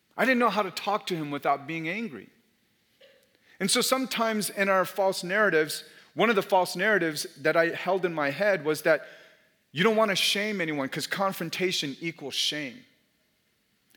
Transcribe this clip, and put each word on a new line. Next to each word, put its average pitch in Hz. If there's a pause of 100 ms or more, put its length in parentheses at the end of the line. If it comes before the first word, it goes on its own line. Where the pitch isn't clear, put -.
(180)
I 214
didn't 254
know 240
how 202
to 190
talk 208
to 185
him 151
without 143
being 160
angry. 170 (1300)
And 190
so 247
sometimes 233
in 196
our 190
false 190
narratives, 175 (300)
one 190
of 233
the 190
false 180
narratives 175 (100)
that 147
I 165
held 180
in 175
my 147
head 180
was 151
that 156 (640)
you 151
don't 220
wanna 214
shame 208
anyone 147
'cause 143
confrontation 180
equals 156
shame. 143 (1120)